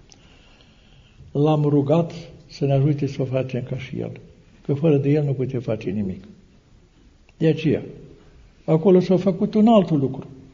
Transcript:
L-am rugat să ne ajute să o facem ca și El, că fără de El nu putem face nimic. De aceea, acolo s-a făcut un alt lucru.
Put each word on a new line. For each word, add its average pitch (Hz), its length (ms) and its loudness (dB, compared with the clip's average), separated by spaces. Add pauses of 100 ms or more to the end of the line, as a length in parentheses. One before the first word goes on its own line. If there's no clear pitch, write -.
(1300)
L-am 151 320 2
rugat 147 500 0 (340)
să - 180 -6
ne 139 80 0
ajute 139 340 0
să - 140 -8
o 131 40 -2
facem 127 380 -4
ca 131 140 -8
și - 220 -10
El, 113 120 -8 (540)
că 151 80 -2
fără 143 240 2
de 139 120 0
El 147 140 2
nu 139 100 -2
putem 127 260 -4
face 110 300 -6
nimic. 92 340 -6 (1120)
De 160 100 0
aceea, 143 340 2 (840)
acolo 180 340 4
s-a 180 180 2
făcut 196 360 -2
un 214 140 4
alt 202 240 4
lucru. 135 360 -2 (260)